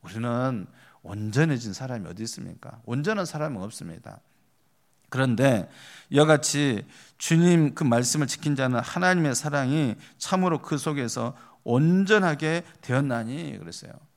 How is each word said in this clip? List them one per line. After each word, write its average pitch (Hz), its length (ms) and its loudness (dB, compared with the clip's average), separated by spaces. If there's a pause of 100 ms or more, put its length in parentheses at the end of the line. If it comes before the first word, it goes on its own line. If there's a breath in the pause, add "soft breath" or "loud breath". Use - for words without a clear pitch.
우리는 120 640 -4 (380 soft breath)
온전해진 110 680 0
사람이 120 360 -8
어디 95 140 -10
있습니까? - 600 -14
온전한 160 420 -2
사람은 151 340 -6
없습니다. - 580 -14 (920)
그런데 127 600 2 (400 loud breath)
이와 143 160 6
같이 143 600 2 (320 loud breath)
주님 165 580 4
그 - 80 -4
말씀을 127 440 2
지킨 143 280 -2
자는 127 240 0
하나님의 175 560 0
사랑이 139 600 0 (220 loud breath)
참으로 180 440 0
그 - 160 -4
속에서 127 580 -4 (280 loud breath)
온전하게 170 1000 4 (180 loud breath)
되었나니 131 760 -4
그랬어요. - 320 -16 (260)